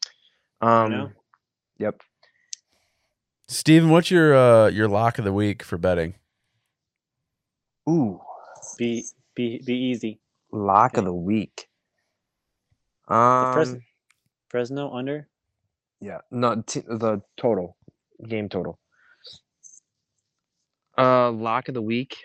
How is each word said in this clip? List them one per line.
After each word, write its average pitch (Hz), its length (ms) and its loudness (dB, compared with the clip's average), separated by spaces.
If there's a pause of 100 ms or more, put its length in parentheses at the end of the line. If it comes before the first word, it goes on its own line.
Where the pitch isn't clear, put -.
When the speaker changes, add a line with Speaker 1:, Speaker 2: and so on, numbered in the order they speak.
(600)
Speaker 1:
Um, 113 300 2
Speaker 2:
No? 110 200 -6 (680)
Speaker 1:
yep. 104 240 -8 (1500)
Speaker 3:
Steven, 160 420 4
what's 165 200 4
your, 160 260 6
uh, 117 340 8
your 107 180 0
lock 113 320 0
of 110 60 -6
the 98 80 0
week 101 300 -2
for - 140 -8
betting? 85 380 -2 (1700)
Speaker 1:
Ooh. 123 300 0 (580)
Speaker 2:
Be, 117 280 -6 (300)
be, 117 300 -8
be 123 100 -4
easy. 123 440 -6 (320)
Speaker 1:
Lock 104 420 2
of 123 60 0
Speaker 2:
Okay. 101 60 -2
Speaker 1:
the 90 80 -4
week. 90 540 -6 (1400)
Speaker 2:
The 127 440 2
Fres-, 127 200 -2
Speaker 1:
Um, 123 80 -16 (680)
Speaker 2:
Fresno 131 440 -6
under? 139 340 -10 (720)
Speaker 1:
Yeah, 202 200 -14 (120)
no, 120 340 -2
t-, - 160 -10
the 110 400 -4 (160)
total, 95 380 -4 (520)
game 110 220 -6
total. 87 300 -10 (2250)
Uh, 127 340 4
lock 113 360 -4
of 139 60 -10
the 120 80 -6
week. 117 440 -6